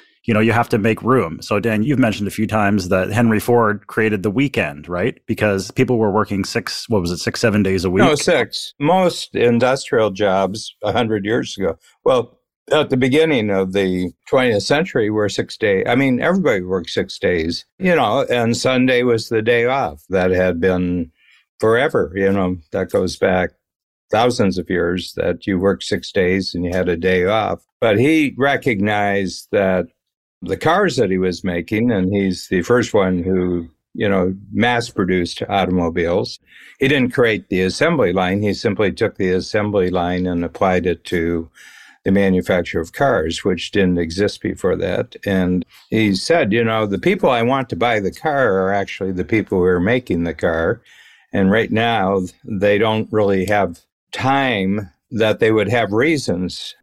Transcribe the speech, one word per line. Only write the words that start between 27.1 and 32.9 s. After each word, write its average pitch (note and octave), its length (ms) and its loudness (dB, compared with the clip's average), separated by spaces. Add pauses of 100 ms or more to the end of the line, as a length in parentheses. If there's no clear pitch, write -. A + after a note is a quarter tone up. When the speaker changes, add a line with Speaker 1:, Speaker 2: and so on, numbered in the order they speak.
Speaker 2:
off. G2+ 380 -2 (160)
But A2 180 4
he C#3+ 380 2
recognized G#2 1160 0
that F#2 340 2 (560)
the F#2 140 -4
cars E3 400 2
that G#2+ 140 2
he F#2 80 0
was F#2 260 -2
making, G2+ 480 -2
and F#2+ 200 0
he's G2 360 -2
the F#2 140 0
first A#2+ 320 0